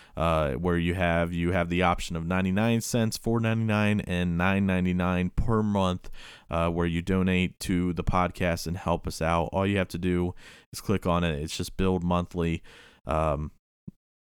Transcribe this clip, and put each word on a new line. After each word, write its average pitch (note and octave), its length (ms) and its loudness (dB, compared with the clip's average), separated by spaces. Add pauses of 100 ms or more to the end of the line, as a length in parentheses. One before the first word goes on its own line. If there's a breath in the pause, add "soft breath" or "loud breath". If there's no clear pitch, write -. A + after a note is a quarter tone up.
(160 loud breath)
uh, D#2 380 2
where E2+ 240 0
you E2+ 160 2
have, E2+ 400 2
you E2+ 180 0
have E2+ 180 0
the F2 120 2
option F2 340 0
of E2 100 -4
ninety-nine F#2+ 560 0
cents, A2+ 360 -2
four A#2 220 -2
ninety-nine, G#2+ 600 2
and F2+ 360 0
nine G2 280 2
ninety-nine F2+ 680 2
per A2 260 2
month, G2 480 0 (400 loud breath)
uh, E2+ 200 0
where E2+ 180 0
you E2+ 140 0
donate F#2 580 2
to F2+ 340 0
the E2+ 100 -4
podcast F2+ 600 0
and E2+ 120 -4
help E2+ 300 -2
us - 140 -6
out. E2 300 0
All F#2+ 160 0
you G2+ 100 0
have F#2 120 0
to F2 100 -8
do F2 340 0 (400 loud breath)
is - 80 -12
click - 240 0
on F2 180 2
it. D2+ 180 -2
It's E2 160 -8
just - 200 -8
build F#2 260 2
monthly. F2 600 0 (420 loud breath)
Um, D2+ 460 0 (880)